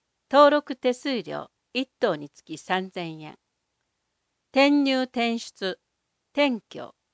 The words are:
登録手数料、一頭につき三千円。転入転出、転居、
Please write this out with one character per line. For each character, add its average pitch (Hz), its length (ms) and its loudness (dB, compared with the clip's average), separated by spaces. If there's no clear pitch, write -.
登 285 220 8
録 294 240 -2
手 247 180 0
数 247 300 -4
料、 147 260 -10
一 262 140 -4
頭 196 160 0
に 147 140 -12
つ - 140 -20
き 156 140 -14
三 185 320 -4
千 165 320 -10
円。 151 160 -18
転 285 320 4
入 262 200 0
転 233 340 -2
出、 - 420 -8
転 269 340 0
居、 - 280 -16